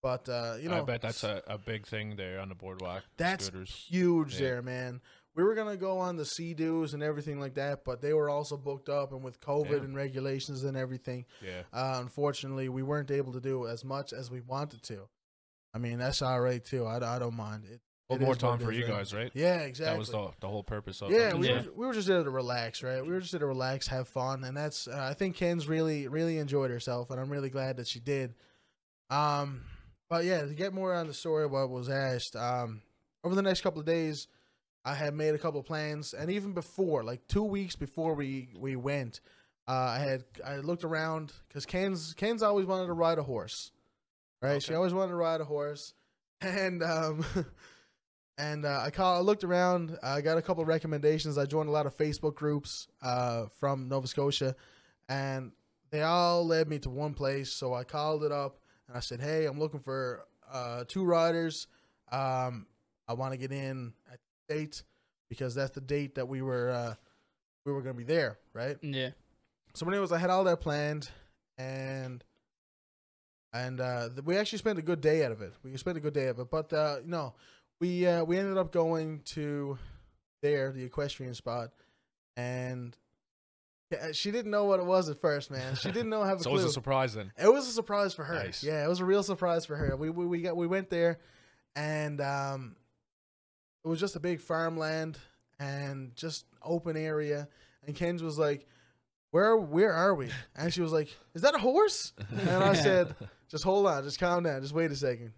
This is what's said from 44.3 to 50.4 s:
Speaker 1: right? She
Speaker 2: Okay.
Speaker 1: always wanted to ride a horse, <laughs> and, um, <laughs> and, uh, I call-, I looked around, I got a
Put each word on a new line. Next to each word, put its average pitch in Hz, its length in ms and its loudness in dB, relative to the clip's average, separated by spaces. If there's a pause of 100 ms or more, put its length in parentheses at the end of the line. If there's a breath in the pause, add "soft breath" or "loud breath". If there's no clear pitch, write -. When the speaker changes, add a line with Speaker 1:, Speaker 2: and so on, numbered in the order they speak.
Speaker 1:
right? 143 220 2
She - 80 -6
Speaker 2:
Okay. 160 60 0
Speaker 1:
always 180 180 4
wanted 190 160 2
to 175 60 -4
ride 165 260 2
a - 20 -2
horse, 147 480 -4 (240)
<laughs> - 240 -20
and, 185 420 0
um, 160 420 0 (100)
<laughs> - 1040 -8
and, 147 260 -4
uh, 139 200 0
I 147 60 -2
call-, 185 260 4
I 175 40 4
looked 202 240 4
around, 180 580 4
I 139 200 -2
got 160 160 4
a 165 40 0